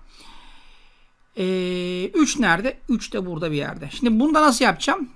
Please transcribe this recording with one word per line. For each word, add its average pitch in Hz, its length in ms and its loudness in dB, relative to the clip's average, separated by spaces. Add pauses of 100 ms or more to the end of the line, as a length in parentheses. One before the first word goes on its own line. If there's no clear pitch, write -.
(1400)
Ee, 180 760 -2
üç 302 260 2
nerede? 202 400 2 (100)
Üç - 240 -4
de 202 120 -4
burada 165 260 -4
bir 147 60 -2
yerde. 143 340 -6
Şimdi 226 280 2
bunu 302 140 4
da 311 80 4
nasıl 269 240 4
yapacağım? 277 500 0